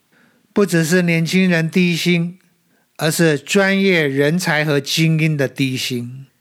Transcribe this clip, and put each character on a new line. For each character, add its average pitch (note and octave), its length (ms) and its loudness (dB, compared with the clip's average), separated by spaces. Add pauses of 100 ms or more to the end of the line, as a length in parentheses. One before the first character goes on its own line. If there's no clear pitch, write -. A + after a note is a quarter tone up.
(520)
不 G3+ 140 0
只 E3+ 180 0
是 F3 200 0
年 E3+ 200 0
轻 F#3 240 2
人 E3 220 0
低 F3 260 2
薪， F3 440 -2 (560)
而 D#3 160 -2
是 D#3+ 260 2
专 G3 420 0
业 F3+ 280 2
人 C#3+ 320 0
才 D#3 260 -2
和 C#3+ 140 0
精 D#3+ 400 0
英 D#3 180 0
的 C3+ 100 0
低 C3 300 -4
薪。 B2 480 -8 (160)